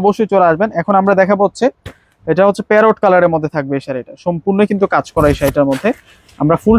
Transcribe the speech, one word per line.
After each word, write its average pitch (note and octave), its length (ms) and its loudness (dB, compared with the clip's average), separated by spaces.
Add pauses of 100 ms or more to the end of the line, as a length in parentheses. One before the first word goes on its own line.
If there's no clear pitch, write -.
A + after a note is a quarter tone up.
অবশ্যই G3+ 320 0
চলে F#3+ 180 4
আসবেন। E3+ 180 -2 (100)
এখন G3 220 -2
আমরা G3 200 2
দেখাবো G3 260 0
হচ্ছে, - 180 -4 (680)
এটা E3 160 0
হচ্ছে G3+ 220 -2
প্যারট G#3+ 340 2
কালারের F3+ 300 4
মধ্যে D#3 220 -4
থাকবে C#3 240 -4
এই - 80 -20
শাড়িটা। C3 240 -10 (140)
সম্পূর্ণ F3+ 340 -4 (100)
কিন্তু G3 160 -2 (100)
কাজ D3+ 100 0 (100)
করা D3+ 160 2
এই - 80 0
শাড়িটার C#3+ 300 0
মধ্যে। C3+ 200 -2 (520)
আমরা D#3 220 0
ফুল A3+ 160 2